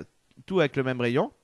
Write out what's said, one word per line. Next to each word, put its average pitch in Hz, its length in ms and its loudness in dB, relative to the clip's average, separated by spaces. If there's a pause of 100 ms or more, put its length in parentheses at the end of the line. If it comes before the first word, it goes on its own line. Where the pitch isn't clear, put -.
(460)
tout 185 140 0
avec 147 160 2
le 139 60 0
même 127 180 -4
rayon, 127 320 0 (120)